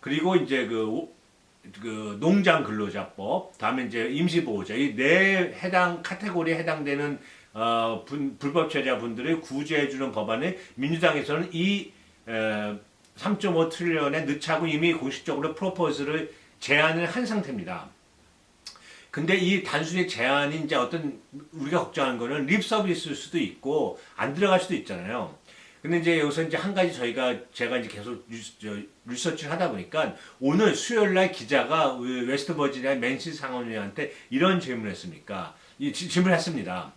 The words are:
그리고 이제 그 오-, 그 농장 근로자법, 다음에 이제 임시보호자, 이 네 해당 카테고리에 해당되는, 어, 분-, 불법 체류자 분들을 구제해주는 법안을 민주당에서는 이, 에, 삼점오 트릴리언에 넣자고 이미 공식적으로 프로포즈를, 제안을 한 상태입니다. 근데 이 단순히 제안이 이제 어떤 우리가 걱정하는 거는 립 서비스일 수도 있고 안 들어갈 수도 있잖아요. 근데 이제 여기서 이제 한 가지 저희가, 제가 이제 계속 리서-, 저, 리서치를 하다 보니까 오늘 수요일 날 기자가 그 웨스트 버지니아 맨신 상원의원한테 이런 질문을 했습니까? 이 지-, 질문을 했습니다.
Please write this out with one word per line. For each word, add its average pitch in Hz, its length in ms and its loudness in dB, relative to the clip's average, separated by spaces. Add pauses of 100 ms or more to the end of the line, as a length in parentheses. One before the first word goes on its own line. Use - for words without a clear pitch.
그리고 156 340 0
이제 131 320 4
그 110 200 0
오-, 110 260 -4 (680)
그 107 400 -6
농장 170 440 4
근로자법, 107 920 -4
다음에 123 260 0
이제 113 240 -2
임시보호자, 139 680 0
이 127 220 0
네 180 560 4 (100)
해당 180 400 2
카테고리에 175 540 -2
해당되는, 147 640 -2 (320)
어, 113 540 0
분-, 139 320 -4
불법 143 300 0
체류자 127 300 0
분들을 123 420 -2
구제해주는 139 720 -2
법안을 113 480 -2 (160)
민주당에서는 156 800 0
이, 190 400 0 (340)
에, 107 480 -2 (400)
삼점오 175 540 2
트릴리언에 160 540 0
넣자고 160 440 -2
이미 160 280 2
공식적으로 143 600 -4
프로포즈를, 160 760 -2 (260)
제안을 160 480 4
한 240 180 -2
상태입니다. 185 640 -4 (1200)
근데 165 260 2
이 180 280 4
단순히 165 420 0
제안이 143 540 0
이제 147 160 0
어떤 135 440 -2 (320)
우리가 156 280 0
걱정하는 131 360 0
거는 131 300 -2
립 196 180 4
서비스일 185 520 0
수도 - 220 -4
있고 131 600 -2 (180)
안 139 180 -2
들어갈 185 260 6
수도 185 160 -2
있잖아요. 104 600 -6 (460)
근데 170 160 2
이제 165 220 4
여기서 147 240 2
이제 160 120 -2
한 196 180 -2
가지 180 200 4
저희가, 123 420 0 (160)
제가 123 260 -2
이제 110 100 -4
계속 104 400 -10
리서-, 113 320 -14
저, 104 160 -8 (300)
리서치를 147 440 -4
하다 175 220 0
보니까 151 420 -2 (240)
오늘 170 380 6
수요일 208 380 2
날 185 180 4
기자가 131 640 2
그 123 300 -2
웨스트 139 280 0
버지니아 135 420 0
맨신 127 380 -2
상원의원한테 120 800 -6 (180)
이런 175 300 4
질문을 113 320 -4
했습니까? 90 640 -10 (220)
이 143 140 -2
지-, 175 160 -6
질문을 180 280 4
했습니다. 120 600 -4